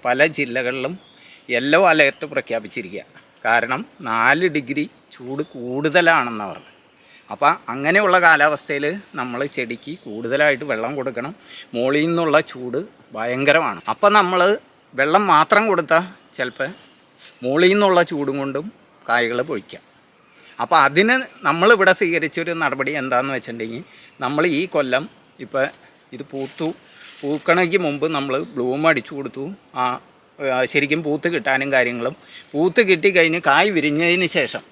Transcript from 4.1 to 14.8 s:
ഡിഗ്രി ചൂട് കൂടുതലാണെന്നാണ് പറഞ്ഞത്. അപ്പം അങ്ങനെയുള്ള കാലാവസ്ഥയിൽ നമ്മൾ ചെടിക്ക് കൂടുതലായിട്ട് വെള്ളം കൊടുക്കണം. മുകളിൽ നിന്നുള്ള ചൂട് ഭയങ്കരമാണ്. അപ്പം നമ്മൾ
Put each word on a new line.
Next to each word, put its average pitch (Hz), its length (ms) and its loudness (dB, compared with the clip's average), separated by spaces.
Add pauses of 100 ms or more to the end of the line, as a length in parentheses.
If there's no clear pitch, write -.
ഡിഗ്രി 139 300 -4 (300)
ചൂട് 131 260 -10 (120)
കൂടുതലാണെന്നാണ് 131 960 0
പറഞ്ഞത്. - 200 -18 (640)
അപ്പം 156 240 2 (160)
അങ്ങനെയുള്ള 180 540 2
കാലാവസ്ഥയിൽ 147 580 2 (340)
നമ്മൾ 123 220 -6 (160)
ചെടിക്ക് 120 380 -8 (100)
കൂടുതലായിട്ട് 131 680 -2
വെള്ളം 117 280 -4
കൊടുക്കണം. 131 340 -8 (440)
മുകളിൽ 139 300 2
നിന്നുള്ള 165 320 2 (120)
ചൂട് 123 280 -6 (380)
ഭയങ്കരമാണ്. 127 640 0 (120)
അപ്പം 202 260 2
നമ്മൾ 180 240 2 (580)